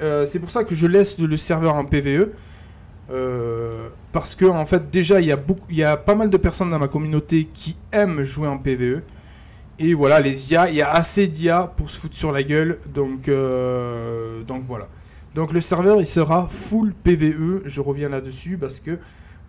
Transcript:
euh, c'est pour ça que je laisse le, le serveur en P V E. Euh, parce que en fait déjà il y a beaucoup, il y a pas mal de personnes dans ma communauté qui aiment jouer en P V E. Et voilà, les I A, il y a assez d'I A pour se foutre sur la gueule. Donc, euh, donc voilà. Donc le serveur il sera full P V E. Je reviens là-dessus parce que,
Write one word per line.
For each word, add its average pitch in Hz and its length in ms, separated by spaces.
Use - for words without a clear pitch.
euh, 147 240
c'est 165 140
pour 170 100
ça 233 140
que 180 100
je 165 140
laisse 196 300
le, 165 80
le 151 100
serveur 160 400
en 143 80
P 147 160
V 139 180
E. 220 160
Euh, 117 760
parce - 220
que 185 100
en 165 220
fait 160 240
déjà 180 320
il 156 60
y 147 40
a 135 40
beaucoup, 156 340
il 165 60
y 156 60
a 151 140
pas 196 180
mal 220 140
de 190 80
personnes 180 320
dans 160 100
ma 139 100
communauté 156 580
qui - 280
aiment 180 320
jouer 147 260
en 135 100
P 131 160
V 123 120
E. 139 160
Et 165 160
voilà, 147 260
les 135 320
I 165 40
A, 175 120
il 160 60
y 147 80
a 143 80
assez 170 380
d'I 160 200
A 175 200
pour 147 200
se - 100
foutre - 180
sur 156 160
la 139 100
gueule. 156 380
Donc, 135 360
euh, 120 1120
donc 131 220
voilà. 107 240
Donc 156 160
le 170 80
serveur 185 400
il 160 60
sera 165 420
full 214 440
P 180 220
V 156 160
E. 170 340
Je 143 160
reviens 143 280
là-dessus 135 500
parce 131 220
que, 170 180